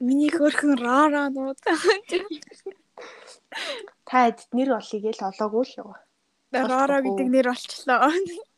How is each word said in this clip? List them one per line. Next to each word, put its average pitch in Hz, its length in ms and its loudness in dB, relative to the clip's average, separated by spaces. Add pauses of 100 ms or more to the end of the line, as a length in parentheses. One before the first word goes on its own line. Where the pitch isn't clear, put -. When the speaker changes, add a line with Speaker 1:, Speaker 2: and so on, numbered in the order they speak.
Speaker 1:
Миний 277 300 2
хөөрхөн 294 440 2
роороонууд. 269 840 0 (2500)
Speaker 2:
Та 254 260 2
эд 233 120 -4 (100)
нэр 254 220 0
болъё 214 280 -6
гээл 220 240 -6
олоогүй 214 400 -2
л - 140 -10
юу? 208 140 -16 (640)
Speaker 1:
Роороо 269 460 0
Speaker 2:
Болчихгүй. 262 80 6
Speaker 1:
гэдэг 262 220 0
нэр 254 180 6
болчлоо. 247 640 2 (460)